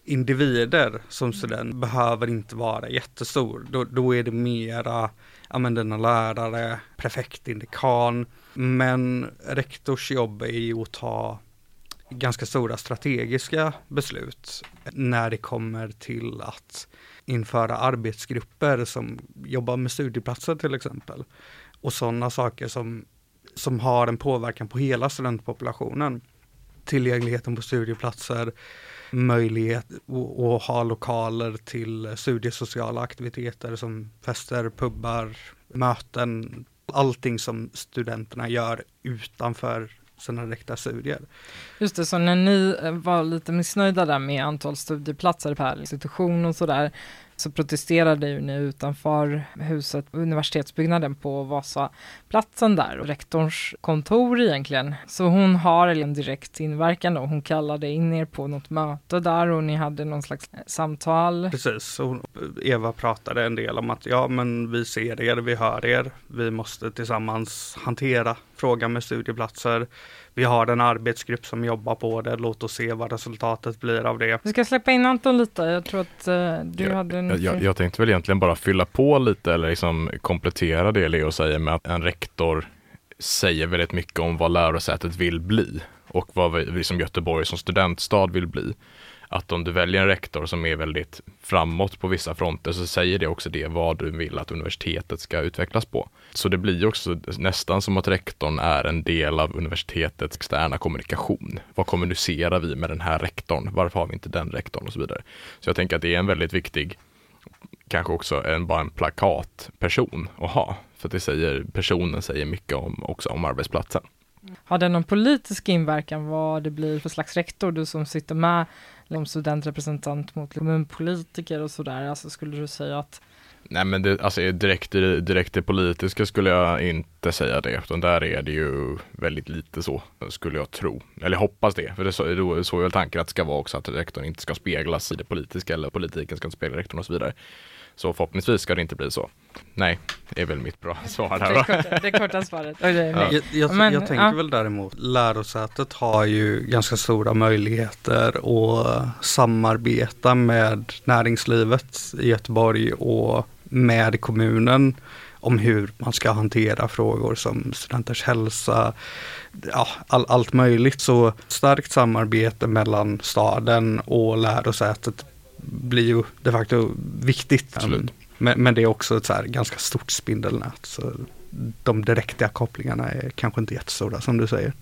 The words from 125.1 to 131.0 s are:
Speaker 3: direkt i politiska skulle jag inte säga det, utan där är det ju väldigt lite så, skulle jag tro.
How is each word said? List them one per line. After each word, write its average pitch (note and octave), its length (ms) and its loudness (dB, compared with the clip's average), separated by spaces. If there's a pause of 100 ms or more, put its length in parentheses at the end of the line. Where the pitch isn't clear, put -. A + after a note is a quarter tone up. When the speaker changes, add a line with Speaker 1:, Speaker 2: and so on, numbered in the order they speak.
Speaker 3:
direkt F#2 360 2
i F2+ 60 2
politiska F#2+ 640 0
skulle F#2+ 240 2
jag F2 320 4
inte E2 500 -2
säga C2+ 280 0
det, B1 240 -2
utan E2+ 160 -4
där F2 240 4
är E2 180 -2
det D2+ 100 -4
ju C#2+ 460 -2 (140)
väldigt D2+ 360 -4
lite D#2+ 340 -8
så, C2+ 200 -4 (260)
skulle D#2 300 -6
jag C#2 120 -6
tro. C2 320 -6 (180)